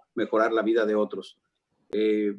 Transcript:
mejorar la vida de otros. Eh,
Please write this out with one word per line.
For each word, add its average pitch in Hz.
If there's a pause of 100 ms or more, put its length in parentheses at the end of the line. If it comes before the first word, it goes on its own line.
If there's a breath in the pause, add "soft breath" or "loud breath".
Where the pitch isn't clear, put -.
(140)
mejorar 113
la 113
vida 110
de 107
otros. 104 (540)
Eh, 107